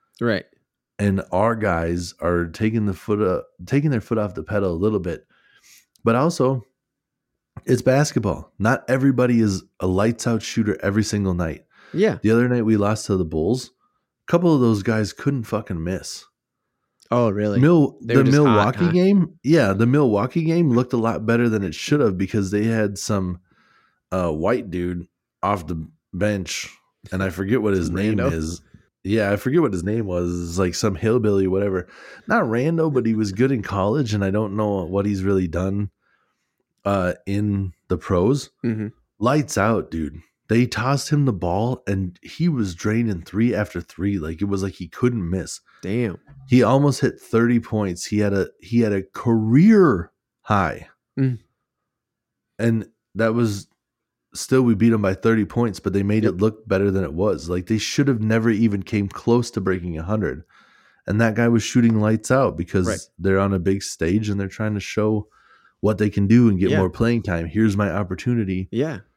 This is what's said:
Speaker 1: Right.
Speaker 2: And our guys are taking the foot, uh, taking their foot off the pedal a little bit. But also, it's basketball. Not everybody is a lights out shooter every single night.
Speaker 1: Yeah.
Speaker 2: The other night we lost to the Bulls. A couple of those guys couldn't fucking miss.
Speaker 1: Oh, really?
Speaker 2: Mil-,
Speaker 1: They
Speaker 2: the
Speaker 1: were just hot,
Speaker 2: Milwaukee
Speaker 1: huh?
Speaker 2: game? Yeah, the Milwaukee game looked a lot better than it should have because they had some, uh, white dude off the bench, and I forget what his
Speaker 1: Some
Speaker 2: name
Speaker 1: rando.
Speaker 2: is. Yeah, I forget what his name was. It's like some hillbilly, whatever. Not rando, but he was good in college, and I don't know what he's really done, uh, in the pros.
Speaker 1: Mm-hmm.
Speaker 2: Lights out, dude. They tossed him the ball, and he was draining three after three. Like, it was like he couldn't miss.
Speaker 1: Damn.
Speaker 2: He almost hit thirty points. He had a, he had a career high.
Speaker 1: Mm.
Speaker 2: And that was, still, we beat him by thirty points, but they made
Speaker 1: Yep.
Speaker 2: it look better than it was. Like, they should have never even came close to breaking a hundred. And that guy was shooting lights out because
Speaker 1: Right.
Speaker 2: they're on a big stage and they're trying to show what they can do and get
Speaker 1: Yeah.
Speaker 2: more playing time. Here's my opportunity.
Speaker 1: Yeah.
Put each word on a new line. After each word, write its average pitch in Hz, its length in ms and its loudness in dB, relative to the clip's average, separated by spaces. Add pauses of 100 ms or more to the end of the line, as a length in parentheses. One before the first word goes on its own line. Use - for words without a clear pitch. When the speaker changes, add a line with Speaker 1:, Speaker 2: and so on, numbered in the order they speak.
(200)
Speaker 1:
Right. 113 240 -2 (560)
Speaker 2:
And 98 320 0
our 110 240 0
guys 87 640 -2
are 87 280 0
taking 110 400 -2
the 98 60 -2
foot, 104 280 -4
uh, 92 220 0 (220)
taking 143 260 0
their 113 100 0
foot - 160 -4
off 104 160 -4
the 80 100 -10
pedal 98 300 -2
a - 20 -4
little 101 240 0
bit. 87 260 -6 (800)
But 113 140 2
also, 135 460 0 (1000)
it's 123 180 2
basketball. 127 800 0
Not 110 300 0
everybody 127 500 2
is 98 240 2 (160)
a 92 80 -2
lights 104 400 0
out 113 140 -2
shooter 104 420 -2
every 101 220 2
single 98 300 -2
night. 85 320 -6 (280)
Speaker 1:
Yeah. 165 280 0
Speaker 2:
The 104 100 2
other 117 180 4
night 123 160 0
we 110 120 2
lost 104 300 0
to 98 100 0
the 90 80 0
Bulls. 82 460 -2 (560)
A - 40 -6
couple 170 220 2
of 135 80 4
those 110 220 2
guys 110 300 -2
couldn't 139 300 -4
fucking 98 400 -6
miss. - 420 -8 (840)
Speaker 1:
Oh, 120 200 2
really? 104 320 0
Speaker 2:
Mil-, 156 400 4
Speaker 1:
They 117 140 -2
Speaker 2:
the 127 40 6
Speaker 1:
were 139 60 6
just 135 120 4
hot, 147 80 6
Speaker 2:
Milwaukee 113 400 2
Speaker 1:
huh? 165 60 2
Speaker 2:
game? 185 520 2
Yeah, 131 300 4
the 107 120 2
Milwaukee 127 580 2
game 165 280 2
looked 123 200 2
a 127 60 0
lot 110 280 -2
better 117 220 2
than 110 160 0
it 82 100 -4
should - 280 0
have 101 160 2
because 98 340 -2
they 104 140 0
had 107 320 0
some, 92 420 -4 (720)
uh, 90 200 -2
white 95 380 -2
dude 87 380 -6 (340)
off 92 260 -2
the 80 200 -6 (260)
bench, 95 560 -4 (420)
and 95 120 -4
I 95 60 -2
forget 98 320 -2
what 104 120 0
his 90 140 0
Speaker 1:
Some 85 80 -4
Speaker 2:
name 104 220 -2
Speaker 1:
rando. - 160 -2
Speaker 2:
is. 80 280 -6 (440)
Yeah, 101 260 0
I 101 60 0
forget 139 240 0
what 131 100 2
his 87 140 -4
name 107 200 -2
was. 87 440 -4
It's 85 80 -8
like 90 180 0
some 104 200 -2
hillbilly, 104 520 2
whatever. 95 400 -2 (400)
Not 214 160 2
rando, 151 500 0
but 120 120 0
he 113 100 2
was 107 160 -2
good 127 220 2
in 113 80 -2
college, 107 520 0
and 101 120 0
I 95 60 0
don't 104 260 -2
know 101 260 -2
what 95 220 -2
he's 101 180 -2
really 95 240 2
done, 98 440 -4 (920)
uh, 95 300 0 (120)
in 98 460 -2 (160)
the 92 100 -2
pros. 101 520 0 (160)
Speaker 1:
Mm-hmm. 110 220 -4 (320)
Speaker 2:
Lights 127 380 -2
out, 104 340 0
dude. 78 260 -6 (320)
They 117 160 4
tossed 127 440 -2
him 147 160 2
the 123 80 2
ball, 95 540 -2
and 95 340 -4
he 165 280 -4
was 107 260 -2
draining 107 460 -2
three 113 320 0
after 95 280 -4
three. 98 380 -4
Like, 80 220 -6
it 101 40 -2
was 98 180 -2
like 95 120 -4
he 87 140 -14
couldn't 117 400 -2
miss. 90 300 -6 (220)
Speaker 1:
Damn. 104 360 -4 (320)
Speaker 2:
He 123 140 6
almost 135 380 2
hit 135 180 -2
thirty 117 400 0
points. 101 460 -6
He 104 140 -2
had 104 140 0
a, 95 160 0 (120)
he 113 180 0
had 110 140 2
a 98 100 -2
career 120 1080 4 (320)
high. 95 440 -2 (320)
Speaker 1:
Mm. 131 200 -2 (1200)
Speaker 2:
And 113 300 0 (260)
that 110 180 0
was, 110 340 -2 (640)
still, - 280 2
we 120 140 4
beat 113 180 4
him 107 80 0
by 95 120 2
thirty 113 320 2
points, 113 340 -4
but 95 140 -4
they 98 100 0
made 107 200 0
Speaker 1:
Yep. 113 100 2
Speaker 2:
it 87 40 -8
look 107 300 -2
better 98 240 2
than 95 120 0
it 71 100 -6
was. 82 360 -2
Like, 87 180 -4
they 110 100 0
should 139 300 -2
have 120 140 0
never 110 280 2
even 104 340 2
came 101 240 -2
close 120 440 0
to 107 100 -4
breaking 90 360 -2
a 80 60 -8
hundred. 85 400 -4 (640)
And 107 160 0
that 110 140 2
guy 120 120 2
was 117 160 4
shooting 117 380 4
lights 107 300 0
out 127 260 2
because 87 300 -2
Speaker 1:
Right. 82 120 -2 (180)
Speaker 2:
they're 95 220 2
on 98 140 0
a 95 60 0
big 98 240 0
stage 101 460 -2
and 101 100 -2
they're 98 100 -4
trying 107 240 -6
to 104 80 -4
show 107 460 -2 (520)
what 104 200 0
they 107 100 2
can 101 180 0
do 117 220 6
and 95 100 0
get 95 120 2
Speaker 1:
Yeah. 156 80 2
Speaker 2:
more 185 100 2
playing 117 340 0
time. 85 240 -4
Here's 104 300 0
my 104 140 0
opportunity. 95 800 -4
Speaker 1:
Yeah. 135 280 -4 (180)